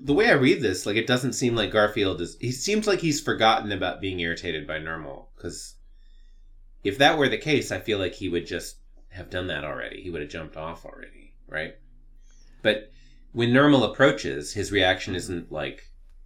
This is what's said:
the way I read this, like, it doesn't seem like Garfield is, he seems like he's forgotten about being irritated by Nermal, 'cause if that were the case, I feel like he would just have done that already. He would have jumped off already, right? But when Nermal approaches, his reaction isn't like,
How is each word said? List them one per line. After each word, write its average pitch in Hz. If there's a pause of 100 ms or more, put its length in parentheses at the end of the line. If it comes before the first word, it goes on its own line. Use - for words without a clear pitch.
the 139
way 220
I 202
read 147
this, 98
like, 107
it 113
doesn't 127
seem 117
like 104
Garfield 101
is, 85
he 120
seems 214
like 190
he's 160
forgotten 107
about 92
being 92
irritated 82
by 78
Nermal, 78 (100)
'cause - (1120)
if 101
that 156
were 139
the 117
case, 143
I 95
feel 104
like 92
he 95
would 85
just - (320)
have 87
done 90
that 73
already. 64
He 92
would 80
have 73
jumped 85
off 80
already, - (140)
right? - (880)
But 107 (400)
when 120
Nermal 131
approaches, 87
his 92
reaction 92
isn't 87
like, 73 (360)